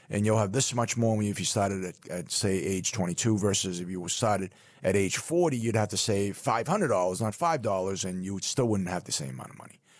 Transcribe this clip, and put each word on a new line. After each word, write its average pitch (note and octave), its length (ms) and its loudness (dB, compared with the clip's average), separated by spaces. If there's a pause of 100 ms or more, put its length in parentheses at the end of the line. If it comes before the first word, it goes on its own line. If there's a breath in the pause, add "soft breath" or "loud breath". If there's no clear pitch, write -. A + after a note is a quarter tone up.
(100)
and G#2 140 0
you'll A2 140 4
have G2+ 140 2
this C3 220 0
much A#2 220 0
more A2+ 260 2
if G2+ 160 -2
you F2+ 60 -2
started G2 400 0
at, - 260 -12
at, F2 220 -6
say, G2 260 2
age F2+ 340 -2
twenty-two G2+ 460 0
versus F#2+ 420 0
if F2+ 100 -8
you F2+ 180 -8
started G2 440 0 (300 loud breath)
at F#2+ 140 2
age G2 220 2
forty, D#3+ 400 2
you'd A2+ 180 0
have G#2+ 120 2
to - 100 -6
save G2+ 380 0
five A#2 300 0
hundred F3 220 2
dollars, F#2 320 2
not G#2+ 140 0
five E3 280 0
dollars, G2 420 0
and F#2 200 -4
you G2 100 -4
would, F#2 100 -6
still B2+ 240 2
wouldn't G2 200 0
have F2+ 160 -4
the - 80 -10
same C2+ 180 -4
amount B1+ 200 -12
of - 80 -20
money. - 200 -20 (220 soft breath)